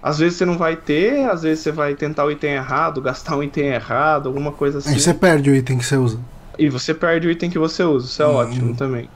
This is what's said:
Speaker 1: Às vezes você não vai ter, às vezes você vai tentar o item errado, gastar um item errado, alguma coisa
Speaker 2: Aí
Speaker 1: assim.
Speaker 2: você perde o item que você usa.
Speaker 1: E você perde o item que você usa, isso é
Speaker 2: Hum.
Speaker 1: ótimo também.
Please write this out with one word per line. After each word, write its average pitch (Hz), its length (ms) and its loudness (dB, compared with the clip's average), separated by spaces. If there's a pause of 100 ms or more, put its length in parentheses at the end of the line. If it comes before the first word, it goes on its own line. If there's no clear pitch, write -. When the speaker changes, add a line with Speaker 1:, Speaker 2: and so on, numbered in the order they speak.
Speaker 1:
Às 151 160 -2
vezes 170 200 2
você 185 80 2
não 175 100 0
vai 165 200 0
ter, 226 520 0
às 170 140 -2
vezes 156 220 0
você 151 80 0
vai 147 220 -2
tentar 147 300 -2
o 151 60 0
item 147 240 -4
errado, 139 480 -2
gastar 131 340 -4
um 143 60 -2
item 143 260 -2
errado, 135 600 0
alguma 143 240 -4
coisa 143 260 -2
Speaker 2:
Aí 143 160 -2
Speaker 1:
assim. - 40 2
Speaker 2:
você 170 160 4
perde 151 360 4
o 135 40 6
item 131 240 0
que 120 60 -2
você 139 120 0
usa. 120 220 2 (400)
Speaker 1:
E 151 100 4
você 131 260 -2
perde 165 320 0
o 165 40 2
item 170 200 -2
que 175 80 -2
você 160 240 0
usa, 139 240 2
isso - 160 -2
é 151 40 6
Speaker 2:
Hum. 151 80 4
Speaker 1:
ótimo 120 420 0
também. 123 400 -4